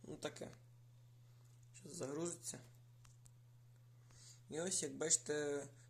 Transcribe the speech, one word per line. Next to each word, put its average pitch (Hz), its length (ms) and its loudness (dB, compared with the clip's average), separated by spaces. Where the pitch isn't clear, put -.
Ну 156 140 -4
таке. - 400 -2
Щас 165 200 -10
загрузиться. 165 680 0
І 151 100 2
ось, 185 220 6
як 135 140 2
бачите, 147 720 6